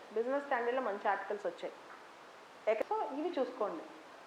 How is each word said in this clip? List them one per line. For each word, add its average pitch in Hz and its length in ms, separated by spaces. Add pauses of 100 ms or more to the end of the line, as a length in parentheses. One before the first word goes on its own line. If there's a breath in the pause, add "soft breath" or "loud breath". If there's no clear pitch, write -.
(140)
బిజినెస్ 254 300
స్టాండర్డ్లో 247 380
మంచి 208 260
ఆర్టికల్స్ 202 380
వచ్చాయి. 175 280 (920)
ఎక-, 226 160
so 349 360
ఇవి 320 200
చూసుకోండి, 196 440 (440)